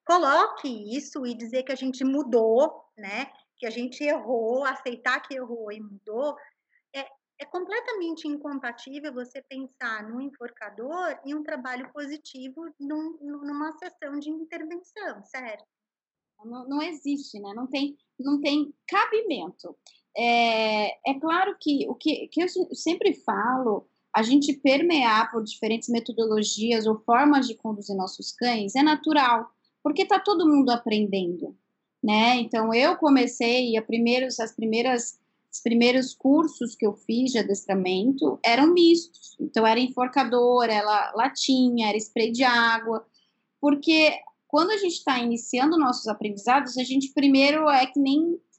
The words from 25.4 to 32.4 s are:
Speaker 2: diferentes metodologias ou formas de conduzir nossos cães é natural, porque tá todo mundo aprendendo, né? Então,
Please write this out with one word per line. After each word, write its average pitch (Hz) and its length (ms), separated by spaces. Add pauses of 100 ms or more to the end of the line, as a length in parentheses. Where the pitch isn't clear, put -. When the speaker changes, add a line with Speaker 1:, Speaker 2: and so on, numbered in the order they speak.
Speaker 2:
diferentes 226 460
metodologias 220 1000
ou 214 140
formas 269 460
de 226 80
conduzir 208 420
nossos 190 360
cães 220 440
é 277 60
natural, 294 680 (320)
porque 339 240
tá 392 120
todo 349 300
mundo 277 220
aprendendo, 196 840 (460)
né? 226 340
Então, 226 360